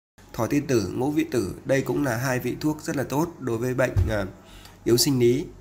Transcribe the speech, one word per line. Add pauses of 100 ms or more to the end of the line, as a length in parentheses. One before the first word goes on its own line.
(340)
Thỏi
ti
tử,
ngũ
vị
tử, (100)
đây
cũng
là
hai
vị
thuốc
rất
là
tốt (120)
đối
với
bệnh, (140)
ờ, (580)
yếu
sinh
lý. (160)